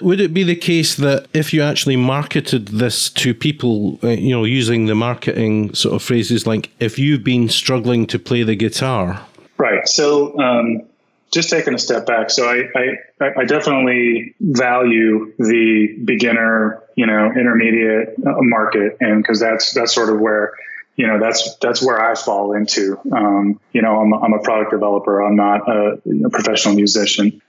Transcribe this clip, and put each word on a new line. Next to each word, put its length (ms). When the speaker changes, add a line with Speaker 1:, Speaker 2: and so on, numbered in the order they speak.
Speaker 1:
Would 200
it 140
be 80
the 140
case 400
that 360
if 220
you 80
actually 320
marketed 760
this 420
to 220
people, 680
uh, 60
you 220
know, 120
using 440
the 100
marketing 760
sort 220
of 80
phrases 420
like, 260
"If 180
you've 240
been 260
struggling 600
to 100
play 240
the 140
guitar"? 680
Speaker 2:
Right. 280
So, 540
um, 420
just 200
taking 220
a 60
step 260
back. 260
So 180
I, 160
I, 180
I 60
definitely 960
value 1000
the 680
beginner, 800
you 100
know, 200
intermediate, 920
uh, 140
market. 580
And 260
'cause 140
that's, 340
that's 220
sort 160
of 80
where, 360
you 100
know, 120
that's, 380
that's 260
where 160
I 160
fall 380
into. 460
Um, 460
you 80
know, 180
I'm, 140
I'm 220
a 60
product 320
developer. 500
I'm 140
not 300
a, 320
a 20
professional 460
musician. 760